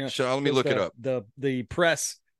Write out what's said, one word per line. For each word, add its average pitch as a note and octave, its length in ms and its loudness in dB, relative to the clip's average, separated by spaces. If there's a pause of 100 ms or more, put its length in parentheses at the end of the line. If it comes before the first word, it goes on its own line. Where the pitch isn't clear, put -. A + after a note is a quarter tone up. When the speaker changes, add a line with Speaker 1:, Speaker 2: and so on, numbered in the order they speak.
Speaker 1:
hundred. C3+ 100 -6
Speaker 2:
shall, B2+ 240 0
let C#3+ 80 -2
me C#3+ 80 4
Speaker 1:
'Cause C#3 40 0
Speaker 2:
look B2+ 120 4
it C3+ 80 2
Speaker 1:
the, G2+ 80 2
Speaker 2:
up. E2+ 160 -4
Speaker 1:
the, B2 260 -4 (120)
the C3 260 -2
press, - 540 0 (220)